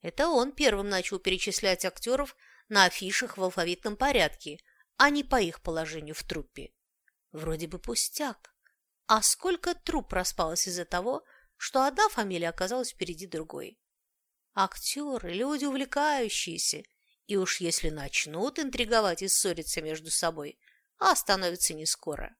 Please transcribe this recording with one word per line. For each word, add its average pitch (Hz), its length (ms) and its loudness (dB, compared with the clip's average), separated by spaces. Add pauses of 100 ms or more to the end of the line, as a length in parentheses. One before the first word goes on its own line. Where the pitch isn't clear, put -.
Это 285 280 0
он 277 240 2
первым 208 360 2
начал 190 300 -2
перечислять 185 640 0
актёров 262 500 -2 (340)
на 202 160 10
афишах 190 520 0
в 190 60 -2
алфавитном 180 540 0
порядке, 185 640 2 (380)
а 285 140 8
не 294 120 0
по 262 180 2
их 170 200 0
положению 156 540 -6
в - 80 -10
труппе. - 500 -8 (600)
Вроде 160 340 -4
бы 160 120 -8
пустяк. - 760 -4 (520)
А 220 140 6
сколько 349 540 0
труп - 380 -4
распалось 175 540 -2
из-за 180 180 -6
того, 220 400 -4 (320)
что - 280 2
одна 320 240 4
фамилия 185 400 -2
оказалась 233 420 -2
впереди 175 360 -8
другой. 156 520 -10 (760)
Актёры — 208 800 -2
люди 269 300 -2
увлекающиеся, 269 1200 -2 (440)
и 208 100 -2
уж 185 240 0
если 165 280 0
начнут 156 680 -4
интриговать 226 640 2
и 190 60 -4
ссориться 170 520 0
между 156 300 -6
собой, 160 480 -2 (400)
а 370 140 4
остановятся 185 600 0
не 156 120 -6
скоро. - 540 -6